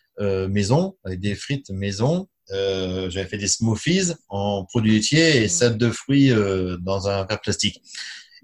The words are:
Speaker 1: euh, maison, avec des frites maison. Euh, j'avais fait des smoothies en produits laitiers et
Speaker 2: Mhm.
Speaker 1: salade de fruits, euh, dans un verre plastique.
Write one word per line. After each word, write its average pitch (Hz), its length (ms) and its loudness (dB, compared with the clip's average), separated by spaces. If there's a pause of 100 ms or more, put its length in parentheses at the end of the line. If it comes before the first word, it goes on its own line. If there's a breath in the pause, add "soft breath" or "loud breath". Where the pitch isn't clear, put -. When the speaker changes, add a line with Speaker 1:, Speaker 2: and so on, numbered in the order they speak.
(200 loud breath)
Speaker 1:
euh, 98 300 0
maison, 120 560 2
avec 92 160 -8
des 101 140 -2
frites - 340 -6
maison. 104 580 -2 (240)
Euh, 95 580 -2
j'avais 92 200 -6
fait 107 80 -8
des 101 100 -4
smoothies 165 680 0 (140)
en 101 380 -4
produits 110 260 0
laitiers 147 460 4
et 113 60 4
Speaker 2:
Mhm. 104 40 2
Speaker 1:
salade 117 300 2
de 117 120 2
fruits, 135 420 4
euh, 95 500 2
dans 95 260 -2
un 98 180 0
verre 104 140 -4
plastique. - 420 -2 (640 loud breath)